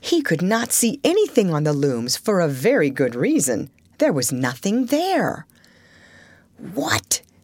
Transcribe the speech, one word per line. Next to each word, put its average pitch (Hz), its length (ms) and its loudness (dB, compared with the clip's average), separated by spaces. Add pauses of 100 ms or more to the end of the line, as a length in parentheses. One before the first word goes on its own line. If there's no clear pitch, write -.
He 339 220 0
could 165 200 0
not 226 300 0
see - 300 0
anything 302 500 2
on 151 120 0
the 151 80 2
looms 135 440 0
for 202 240 0
a 165 80 2
very 147 420 2
good 131 240 -2
reason. 139 560 0 (280)
There 294 140 2
was 135 200 -2
nothing 131 540 -2
there. 294 600 -2 (1300)
What? - 480 -4 (220)